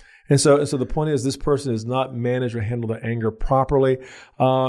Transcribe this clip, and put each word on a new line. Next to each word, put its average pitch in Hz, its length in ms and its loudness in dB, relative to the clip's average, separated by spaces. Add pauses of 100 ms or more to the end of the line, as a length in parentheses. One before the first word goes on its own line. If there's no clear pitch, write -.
(300)
And 139 100 6
so, 143 160 6
and 147 100 0
so 143 120 -2
the 123 80 -2
point 156 240 -2
is, 139 120 0
this 135 140 -2
person 139 360 -2
has 110 120 -4
not 127 320 -4
managed 123 400 -2
or 113 60 -4
handled 113 300 -2
their 110 140 -6
anger 113 240 -2
properly. 131 680 2 (420)
Uh, 131 280 2